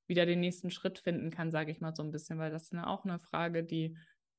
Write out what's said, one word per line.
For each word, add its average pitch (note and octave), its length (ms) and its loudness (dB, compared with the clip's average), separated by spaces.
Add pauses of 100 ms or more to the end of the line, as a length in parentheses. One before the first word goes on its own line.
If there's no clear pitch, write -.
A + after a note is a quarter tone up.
wieder F3 180 6
den F3 160 6
nächsten F3+ 300 0
Schritt - 280 -4
finden E3+ 320 0
kann, E3 200 -2
sag D#3 180 2
ich D#3 120 -6
mal D#3+ 140 -4
so D#3 80 -4
ein D3+ 80 -4
bisschen, D#3 260 -6
weil D#3+ 140 -2
das D#3+ 140 -6
ist - 80 -14
ja E3+ 140 -4
auch G3 180 -2
eine F3 140 -2
Frage, E3 440 0
die D#3+ 340 -2 (420)